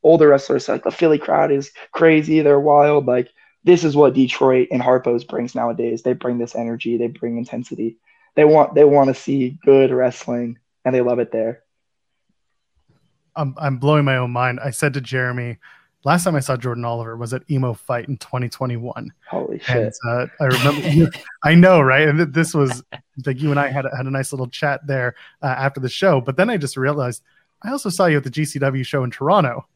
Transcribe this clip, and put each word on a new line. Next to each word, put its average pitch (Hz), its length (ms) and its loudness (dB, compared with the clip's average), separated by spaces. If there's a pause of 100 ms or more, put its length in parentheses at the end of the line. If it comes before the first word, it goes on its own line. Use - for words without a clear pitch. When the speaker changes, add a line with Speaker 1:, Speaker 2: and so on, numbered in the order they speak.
Speaker 1:
older 156 240 6
wrestlers, 139 400 2
like, - 160 -4
"The - 80 -2
Philly 156 260 2
crowd 151 340 -2
is 139 200 -4 (220)
crazy, 156 480 4
they're 143 180 4
wild," 147 460 4
like, 123 240 -2 (340)
this 170 220 4
is 143 100 0
what 143 180 6
Detroit 131 580 2
and 127 100 -2
Harpo's 123 420 0
brings - 320 -8
nowadays. 117 460 -4
They 127 120 -2
bring 123 240 -4
this 117 160 -6
energy, 117 440 -6
they 120 100 -2
bring 117 300 -8
intensity. 117 580 -10 (380)
They 151 120 4
want, 151 300 4
they 147 100 8
wanna 139 280 4
see 139 520 -4
good 135 260 6
wrestling, 123 680 -4 (280)
and 131 100 0
they 127 60 2
love 123 180 0
it 113 140 -4
there. 113 300 -6 (1700)
Speaker 2:
I'm, 139 220 -6
I'm 139 200 -4
blowing 143 280 2
my 135 100 0
own 123 160 -4
mind. 123 320 -2
I 131 80 -6
said 147 220 -2
to 139 80 -6
Jeremy, 123 560 -6 (480)
last 170 180 2
time 175 120 0
I 139 40 2
saw 131 160 -4
Jordan 120 300 -6
Oliver 117 320 -8
was 117 160 -8
at 131 180 -8
Emo 131 220 -2
Fight 120 340 -8
in 135 100 -6
twenty 123 300 -8
twenty-one. 120 640 -8 (180)
Speaker 1:
Holy - 260 -6
Speaker 2:
And, - 80 -14
Speaker 1:
shit. 120 320 -2 (120)
Speaker 2:
uh, 123 200 -4 (120)
I 147 60 0
remember, 143 680 2 (160)
<laughs> - 160 -16
I 160 120 4
know, 175 260 8
right? 135 260 4
And 151 120 0
th-, 160 120 0
this 160 220 -2
was, 131 280 0 (440)
like, 135 160 -6
you 151 100 -2
and 143 80 0
I 143 80 -2
had 135 180 -6
a, 139 120 -8
had 131 80 -8
a 135 60 -8
nice 135 200 -6
little 131 160 -8
chat 143 400 -4
there, 123 280 -4 (280)
uh, 143 40 -4
after 135 340 -4
the 127 80 -4
show. 165 320 2
But 131 160 -6
then 190 120 0
I 233 60 -2
just 143 220 -6
realized 131 460 -4 (400)
I 226 80 -8
also 269 180 -6
saw 180 160 0
you 160 100 4
at 139 80 0
the 131 60 -8
G 151 160 -4
C 143 140 -10
W 135 260 -2
show 135 180 -4
in 120 80 -6
Toronto. 139 640 -2